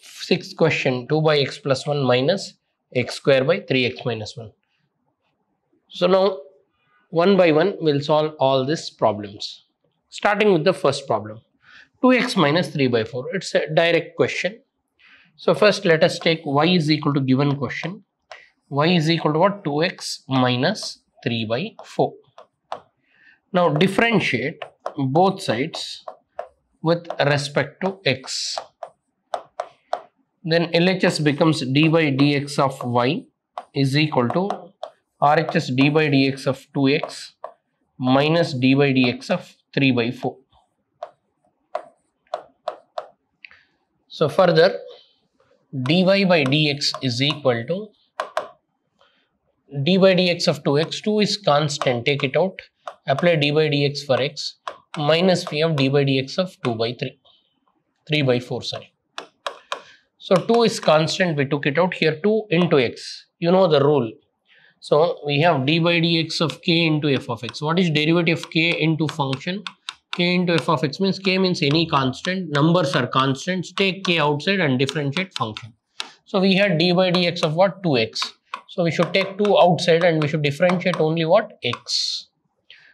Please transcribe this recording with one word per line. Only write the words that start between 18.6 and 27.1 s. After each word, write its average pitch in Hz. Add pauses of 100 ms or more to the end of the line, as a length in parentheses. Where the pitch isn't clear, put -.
Y 143
is 170
equal 165
to 156
what? 196
Two 147
x -
minus 131 (240)
three 117
by 127 (160)
four. - (1400)
Now 180
differentiate 170 (360)
both 165
sides - (760)
with 165 (100)